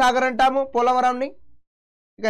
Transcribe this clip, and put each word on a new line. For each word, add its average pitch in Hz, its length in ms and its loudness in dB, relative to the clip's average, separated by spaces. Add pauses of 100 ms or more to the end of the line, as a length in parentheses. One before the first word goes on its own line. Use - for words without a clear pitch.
సాగర్ 254 280 2
అంటాము 262 320 0 (140)
పోలవరంని. 254 540 0 (920)
ఇక 220 100 -4